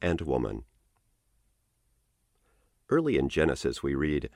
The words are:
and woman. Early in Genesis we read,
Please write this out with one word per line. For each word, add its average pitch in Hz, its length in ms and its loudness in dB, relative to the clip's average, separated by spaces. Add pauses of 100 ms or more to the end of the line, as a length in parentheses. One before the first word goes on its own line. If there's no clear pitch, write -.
and 85 200 0
woman. 60 420 -2 (2250)
Early 143 280 2
in 67 120 2
Genesis 69 540 0
we 71 100 0
read, 73 420 -2